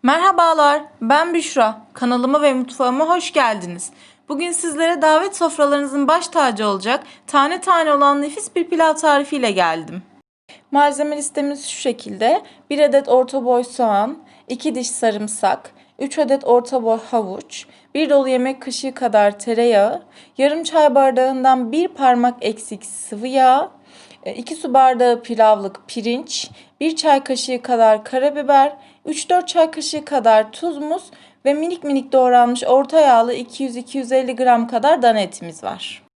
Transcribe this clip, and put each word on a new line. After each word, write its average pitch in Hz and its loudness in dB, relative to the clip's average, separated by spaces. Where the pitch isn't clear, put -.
Merhabalar, 311 2
ben 302 2
Büşra. 226 -2
Kanalıma 247 0
ve 277 2
mutfağıma 254 -2
hoş 349 -2
geldiniz. 190 -2
Bugün 339 -6
sizlere 330 -2
davet 339 2
sofralarınızın 285 0
baş 330 0
tacı 233 -2
olacak, 208 -4
tane 294 0
tane 330 0
olan 285 2
nefis 294 -8
bir 339 -4
pilav 320 2
tarifiyle 285 0
geldim. 165 -4
Malzeme 294 2
listemiz 285 -6
şu - -12
şekilde: 226 -2
bir 285 -4
adet 277 2
orta 254 0
boy 247 0
soğan, 233 -2
iki 247 -6
diş 247 -6
sarımsak, 208 -4
üç 277 -6
adet 277 0
orta 247 2
boy 226 0
havuç, 208 -6
bir 285 0
dolu 277 4
yemek 262 -2
kaşığı 262 -8
kadar 208 2
tereyağı, 226 2
yarım 294 0
çay 311 2
bardağından 262 2
bir 349 -2
parmak 247 2
eksik 220 -8
sıvı - -12
yağ, 269 4
e, - -10
iki 277 -12
su 262 -8
bardağı 247 4
pilavlık 214 0
pirinç, - -8
bir 320 -2
çay 277 2
kaşığı 254 -6
kadar 220 2
karabiber, 285 0
üç 311 -8
dört 359 0
çay 320 0
kaşığı 302 -8
kadar 220 2
tuz, 330 -8
muz 302 -6
ve 285 2
minik 339 -6
minik 269 -4
doğranmış 247 4
orta 269 2
yağlı 240 4
iki 240 -8
yüz 240 -8
iki 247 -10
yüz 247 -6
elli 262 0
gram 240 2
kadar 262 2
dana 226 4
etimiz 175 -10
var. - -12